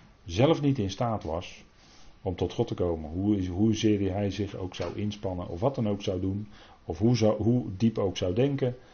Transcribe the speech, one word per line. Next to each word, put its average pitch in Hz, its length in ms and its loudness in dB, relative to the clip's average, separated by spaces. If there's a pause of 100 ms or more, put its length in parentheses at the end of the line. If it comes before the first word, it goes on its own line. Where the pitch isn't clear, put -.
(240)
zelf 143 360 2
niet 139 180 2
in 98 120 -2
staat 113 340 -2
was - 400 -8 (580)
om 92 140 -4
tot 110 160 -2
God 117 140 0
te 113 80 -6
komen. 80 360 -2
Hoe 101 260 2
is, 90 120 0
hoezeer 101 640 2
hij 101 180 0
zich 101 260 -4
ook 92 180 -8
zou 87 220 -6
inspannen 98 520 -4
of 87 120 -8
wat 113 140 0
dan 110 140 0
ook 101 140 -2
zou 95 180 -2
doen. 98 280 -4 (360)
Of 85 140 -6
hoe 117 180 4
zou, 107 260 4
hoe 117 340 2
diep 110 220 2
ook 98 180 0
zou 90 180 0
denken. 135 420 2 (180)